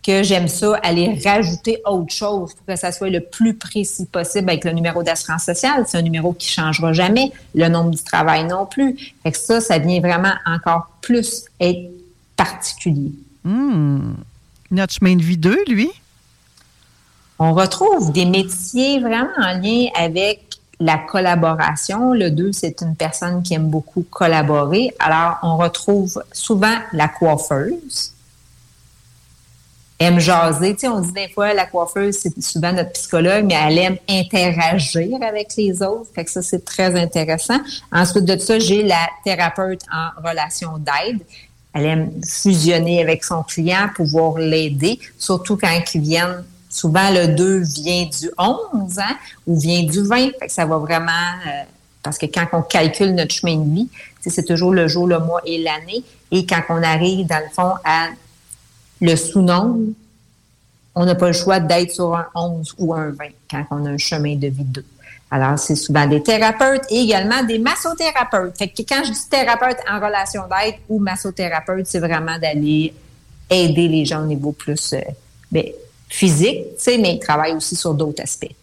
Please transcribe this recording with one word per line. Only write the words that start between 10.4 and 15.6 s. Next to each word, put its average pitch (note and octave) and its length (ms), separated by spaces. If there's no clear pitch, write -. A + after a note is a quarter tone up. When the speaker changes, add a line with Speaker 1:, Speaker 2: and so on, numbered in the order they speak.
Speaker 1:
encore E3+ 420
plus A#3 420
être F3+ 280
particulier. D3+ 760
Speaker 2:
Hmm. D#3+ 720
Notre F#3+ 240
chemin F#3 200
de F3 60
vie E3+ 160
deux, G3+ 300